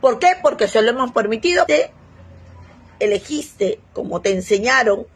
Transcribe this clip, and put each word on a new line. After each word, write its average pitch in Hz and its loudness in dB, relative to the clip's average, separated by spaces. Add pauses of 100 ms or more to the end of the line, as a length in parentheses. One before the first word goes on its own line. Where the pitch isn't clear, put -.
¿Por 247 2
qué? 359 4
Porque 233 0
se 220 0
lo 220 2
hemos 247 -2
permitido. 226 0
Te - 0 (1080)
elegiste, 208 -4 (140)
como - -8
te 196 0
enseñaron 202 0 (100)